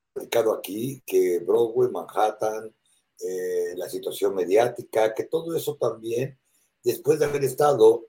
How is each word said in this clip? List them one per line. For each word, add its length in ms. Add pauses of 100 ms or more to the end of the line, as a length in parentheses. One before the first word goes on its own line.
(140)
platicado 400
aquí, 520
que 340
Broadway, 500
Manhattan, 840 (520)
eh, 520
la 120
situación 460
mediática, 800
que 120
todo 300
eso 200
también, 640 (440)
después 360
de 60
haber 180
estado, 640